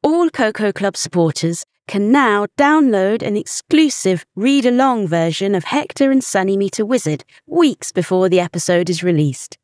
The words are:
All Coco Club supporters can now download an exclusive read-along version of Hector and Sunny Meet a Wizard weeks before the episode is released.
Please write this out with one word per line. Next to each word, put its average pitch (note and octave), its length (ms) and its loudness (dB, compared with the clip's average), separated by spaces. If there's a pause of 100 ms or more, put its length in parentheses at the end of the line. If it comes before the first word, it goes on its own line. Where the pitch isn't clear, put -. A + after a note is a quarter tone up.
All E4 280 0
Coco G#3+ 420 -2
Club G3 240 -4
supporters E3 680 -2 (200)
can G3+ 240 -2
now A3 360 2 (100)
download A#3+ 640 2
an G#3 160 -4
exclusive A#3+ 880 0 (100)
read-along B3 720 2
version E3+ 480 0
of F3 100 -2
Hector C#4 460 -2
and C4 140 2
Sunny G3 320 0
Meet G3 220 -2
a G#3+ 80 -2
Wizard F3+ 360 -2 (240)
weeks D4+ 460 0
before F#3 380 0
the F3+ 100 4
episode F3 480 -2
is E3+ 140 -4
released. D3+ 600 -2